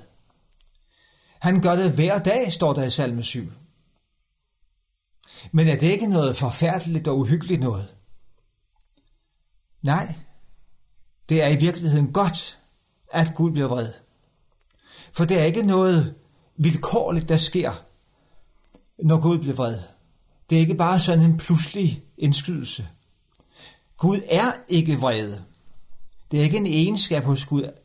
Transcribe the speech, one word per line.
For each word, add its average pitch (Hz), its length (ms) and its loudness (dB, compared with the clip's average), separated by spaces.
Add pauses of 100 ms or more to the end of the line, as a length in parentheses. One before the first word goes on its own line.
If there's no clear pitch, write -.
(1400)
Han 180 220 2
gør 175 140 2
det 185 160 2
hver 175 260 2
dag, 208 340 0
står 151 200 0
der 139 120 -2
i 123 60 -4
salme 123 320 -2
syv. - 300 -8 (2000)
Men 160 160 2
er 143 100 0
det 156 80 2
ikke 202 200 0
noget 156 300 0
forfærdeligt 160 720 -2
og 135 100 0
uhyggeligt 156 420 0
noget? 107 280 -4 (1900)
Nej, 156 320 -4 (1120)
det 160 140 2
er 143 60 2
i 147 80 4
virkeligheden 156 560 2
godt, - 460 -2 (540)
at 160 220 0
Gud 165 160 0
bliver 147 180 -2
vred. 117 240 -4 (1200)
For 170 120 0
det 175 160 2
er 151 40 4
ikke 175 180 0
noget 185 520 2 (420)
vilkårligt, 165 720 0
der 160 80 2
sker, 160 360 0 (1300)
når 160 180 4
Gud 165 180 2
bliver 139 180 -4
vred. 120 240 -4 (680)
Det 160 60 4
er 160 40 6
ikke 165 140 2
bare 170 260 2
sådan 165 240 4
en 165 120 6
pludselig 160 680 0 (140)
indskydelse. 139 680 -2 (1080)
Gud 190 300 0
er 214 260 0 (160)
ikke 160 320 2
vred. 107 380 -2 (920)
Det 147 100 0
er 147 40 4
ikke 151 120 2
en 208 100 0
egenskab 165 580 0
hos 135 200 0
Gud, - 260 -4 (140)